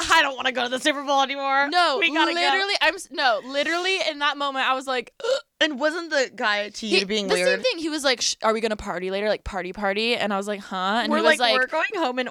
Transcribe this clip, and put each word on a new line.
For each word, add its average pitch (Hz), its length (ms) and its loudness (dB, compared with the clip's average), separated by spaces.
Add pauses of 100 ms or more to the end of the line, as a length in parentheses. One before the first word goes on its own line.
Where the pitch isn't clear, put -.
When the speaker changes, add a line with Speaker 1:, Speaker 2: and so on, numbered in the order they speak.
(120)
Speaker 1:
I 320 100 8
don't 277 140 2
wanna 247 160 -2
go 247 120 0
to 247 60 -2
the 254 100 -2
Super 285 240 0
Bowl 277 180 4
anymore. 277 480 0
Speaker 2:
No, 339 300 4
Speaker 1:
We 330 140 2
gotta 311 200 4
go." 339 60 -2
Speaker 2:
literally, 392 420 2
I'm 320 140 4
s-, 349 160 -12
no, 254 340 2
literally 330 520 0 (120)
in 285 100 -4
that 294 180 0
moment, 269 300 -2
I 254 60 4
was 262 140 -6
like, 254 320 -4
<gasps> - 40 -14 (380)
Speaker 1:
And 302 180 0
wasn't 311 300 0
the 277 260 0
guy 208 340 -2
to 220 180 -10
you 208 120 2
Speaker 2:
He, 202 60 0
Speaker 1:
being 208 220 -2
Speaker 2:
the - 80 0
Speaker 1:
weird? 180 140 2
Speaker 2:
same 190 140 0
thing. 494 160 0
He 320 100 -4
was 302 140 -4
like, 254 180 0
"Sh-, - 220 -2
are 220 100 2
we 226 60 -4
gonna 214 160 -2
party 185 340 -6
later? 202 200 -2
Like, - 160 -2
party, 185 260 -8
party?" 208 440 0
And 202 180 -2
I 196 40 0
was 202 120 -4
like, 202 100 -6
"Huh?" 196 420 -2
And 311 100 -2
Speaker 1:
We're 302 80 2
Speaker 2:
he 320 40 0
was 311 160 6
Speaker 1:
like, - 0 -
Speaker 2:
like, 240 200 2
Speaker 1:
"We're 254 80 0
going 359 280 -2
home 262 240 -2
and 339 120 -4